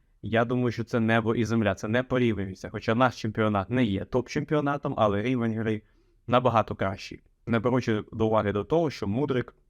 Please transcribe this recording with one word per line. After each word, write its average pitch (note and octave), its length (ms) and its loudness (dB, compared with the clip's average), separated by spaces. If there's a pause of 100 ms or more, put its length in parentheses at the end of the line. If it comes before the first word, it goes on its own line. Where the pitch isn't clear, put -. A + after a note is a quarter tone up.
(220)
я A2+ 240 2
думаю, B2 260 0
що A2+ 120 -4
це A#2+ 160 -2
небо A2+ 360 2
і A2+ 100 2
земля, G#2 300 2
це - 120 -8
не B2 160 0
порівнюється. G#2+ 680 -2
Хоча A2 260 -2
наш B2 260 2
чемпіонат G#2 480 0
не B2+ 140 0
є F#2+ 200 0
топ-чемпіонатом, C#3+ 960 -2
але G#2 240 2
рівень A#2 320 0
гри A2 280 -2 (460)
набагато A#2 480 2
кращий. - 480 -6 (220)
Не A2+ 140 2
беручи A#2+ 520 0
до A2 160 0
уваги G#2 240 2
до G2+ 120 0
того, D#3+ 260 0
що G#2+ 180 -8
Мудрик, B2 480 -2 (140)